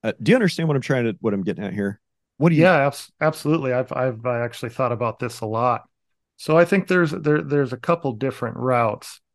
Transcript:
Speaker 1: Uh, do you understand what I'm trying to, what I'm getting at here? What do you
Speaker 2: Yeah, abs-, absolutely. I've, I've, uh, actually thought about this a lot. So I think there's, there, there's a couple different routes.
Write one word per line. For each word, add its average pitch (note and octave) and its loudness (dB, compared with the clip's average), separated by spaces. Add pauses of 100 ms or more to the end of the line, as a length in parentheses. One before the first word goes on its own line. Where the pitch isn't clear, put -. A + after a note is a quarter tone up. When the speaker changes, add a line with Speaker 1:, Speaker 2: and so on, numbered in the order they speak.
Speaker 1:
Uh, A2 -2 (100)
do G#2+ 0
you A#3+ 6
understand F3 0
what C#3+ 2
I'm B2+ 0
trying B2+ 0
to, A2 -2
what G#2+ 0
I'm G2 -2
getting G2 -4
at F#2+ -6
here? G2+ -4 (380)
What D#3+ 4
do E3 4
you D#3 6
Speaker 2:
Yeah, D#3+ 6
abs-, - -6
absolutely. D3+ 0
I've, B2+ -2
I've, B2 -4
uh, B2+ -2
actually A#2+ -6
thought B2 -2
about A2+ -2
this A#2+ -8
a A2+ -6
lot. A2+ 0 (540)
So D#3 0
I E3+ 8
think F#3+ 0
there's, F3 2
there, D3+ 0
there's C#3+ 0
a B2+ -8
couple C#3+ -2
different A#2 -6
routes. A#2+ -2 (140)